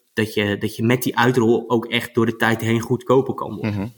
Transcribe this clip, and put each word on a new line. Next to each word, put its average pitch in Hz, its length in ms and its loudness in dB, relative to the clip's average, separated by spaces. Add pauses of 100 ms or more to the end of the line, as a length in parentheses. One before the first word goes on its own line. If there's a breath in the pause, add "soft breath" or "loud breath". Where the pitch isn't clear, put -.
(120)
dat 110 220 -2
je, 101 240 0
dat 107 180 -6
je 110 60 -4
met 113 200 2
die - 160 -2
uitrol 120 480 4
ook 117 200 0
echt - 280 -4
door 117 120 4
de 113 100 -4
tijd 113 240 0
heen 113 200 0
goedkoper 127 540 0
kan - 200 -8
worden. 101 440 -4